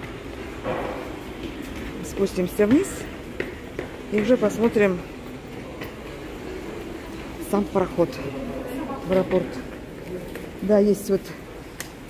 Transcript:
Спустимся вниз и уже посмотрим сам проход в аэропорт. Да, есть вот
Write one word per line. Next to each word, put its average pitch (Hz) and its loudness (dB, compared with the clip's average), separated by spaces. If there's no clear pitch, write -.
Спустимся 190 4
вниз 294 8
и 208 4
уже 220 8
посмотрим 208 6
сам 202 4
проход 180 4
в 170 2
аэропорт. 185 4
Да, 202 8
есть 202 6
вот 190 6